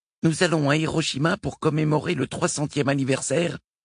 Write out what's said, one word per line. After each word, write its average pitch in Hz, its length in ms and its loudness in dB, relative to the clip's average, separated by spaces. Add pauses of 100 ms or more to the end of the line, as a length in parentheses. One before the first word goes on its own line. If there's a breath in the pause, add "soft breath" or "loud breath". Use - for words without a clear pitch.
(240)
Nous 165 200 2
allons 156 260 2
à 147 80 4
Hiroshima 156 580 0
pour - 240 -8
commémorer 151 540 0
le - 140 -2
trois - 200 -4
centième 143 420 -2
anniversaire 139 680 0 (260)